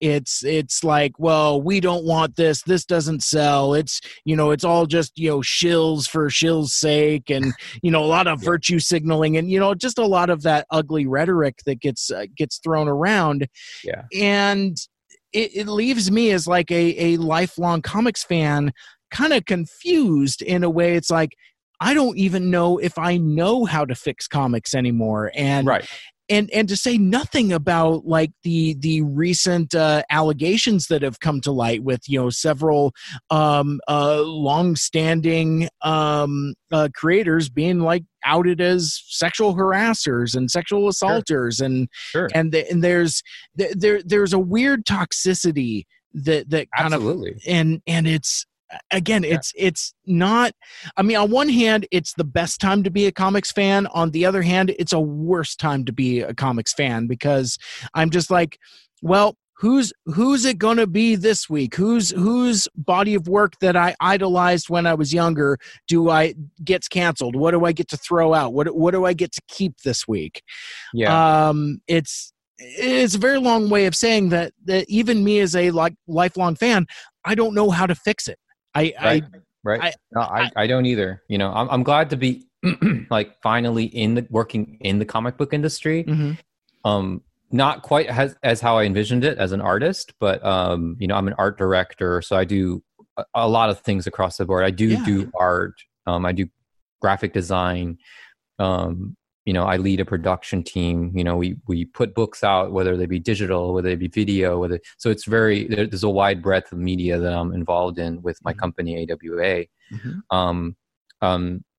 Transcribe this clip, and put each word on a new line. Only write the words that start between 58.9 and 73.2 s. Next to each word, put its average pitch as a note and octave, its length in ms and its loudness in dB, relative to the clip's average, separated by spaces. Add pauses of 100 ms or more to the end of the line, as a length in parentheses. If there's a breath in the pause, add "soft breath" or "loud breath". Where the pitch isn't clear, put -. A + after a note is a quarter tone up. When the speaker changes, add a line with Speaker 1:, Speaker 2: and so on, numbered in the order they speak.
Speaker 1:
"Well, G3 360 4 (200)
who's, B3 380 2 (100)
who's A#3 400 0
it B3 140 0
gonna A3 280 2
be G#3+ 300 2
this G3+ 320 0
week? C#3+ 280 -4
Who's, G3+ 340 2
whose A3+ 640 0
body G3 380 0
of E3+ 120 -2
work G3+ 360 2
that F3+ 120 4
I F3 260 0
idolized F3+ 680 2
when E3+ 180 0
I E3 60 4
was D3+ 220 0
younger D3+ 420 2 (300 loud breath)
do E3 240 4
I, D#3 240 2 (280)
gets F#3 260 -2
canceled? C#3+ 480 -2
What D#3+ 160 2
do F3 120 2
I E3+ 80 2
get E3 160 -4
to D#3 80 -8
throw E3 380 2
out? C3+ 180 0
What, D3+ 240 -2
what E3 140 4
do F#3 160 2
I F3+ 80 2
get E3+ 180 -2
to - 160 -10
keep F#3+ 300 -6
this - 280 -4
week?" F2 360 -6 (500 loud breath)
Speaker 2:
Yeah. D#3 560 4
Speaker 1:
Um, D3+ 400 -2
it's, - 460 -4 (240)
it's B3+ 560 0
a G#3 40 -2
very C4+ 200 2